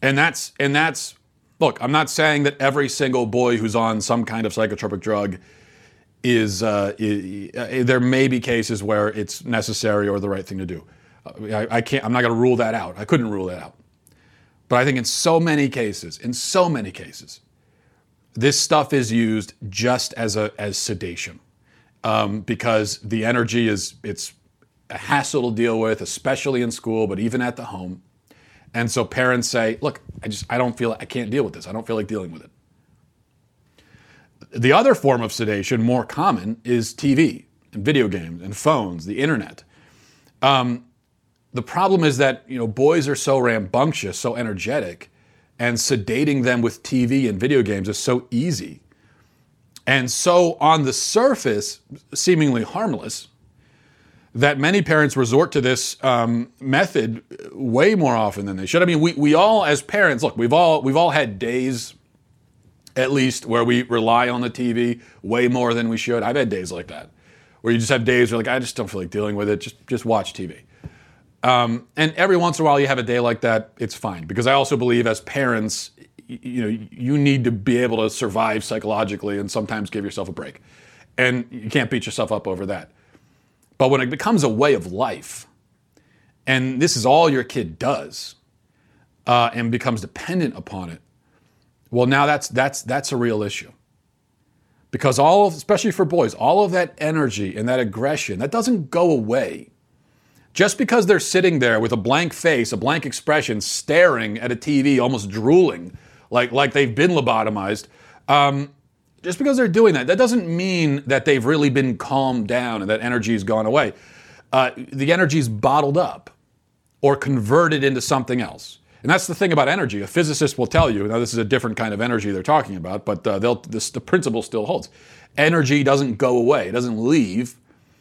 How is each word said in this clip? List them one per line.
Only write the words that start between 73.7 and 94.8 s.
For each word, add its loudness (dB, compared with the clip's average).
it's -8
fine. -8
Because -2
I 4
also 2
believe 2
as -2
parents, -4
y-, -14
you -8
know, -4
you -2
need 2
to 2
be 0
able 0
to 0
survive -2
psychologically -4
and -8
sometimes -6
give -6
yourself -8
a -12
break. -14
And 0
you -12
can't 0
beat -4
yourself -4
up -4
over -6
that. -10
But 4
when 4
it -2
becomes 0
a 4
way 4
of -4
life, -6
and 0
this 2
is 0
all 6
your 0
kid -8
does, -6
uh, 4
and -2
becomes -2
dependent -4
upon -12
it, -16
well, 2
now 4
that's, 0
that's, -2
that's -4
a -4
real -2
issue. -8